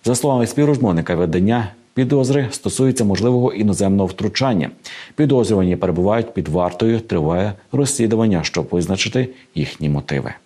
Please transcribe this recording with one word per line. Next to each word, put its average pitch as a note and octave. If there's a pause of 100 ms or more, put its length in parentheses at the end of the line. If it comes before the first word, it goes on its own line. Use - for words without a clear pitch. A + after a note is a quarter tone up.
За A#2+
словами B2
співрозмовника A2+
видання, F#2 (260)
підозри C3
стосуються B2+
можливого B2
іноземного G2
втручання. G2+ (460)
Підозрювані A2+
перебувають F#2+
під E2
вартою, F2+
триває F2+ (180)
розслідування, A2+
щоб D#2+
визначити F#2+ (260)
їхні D2+
мотиви. C#2+ (120)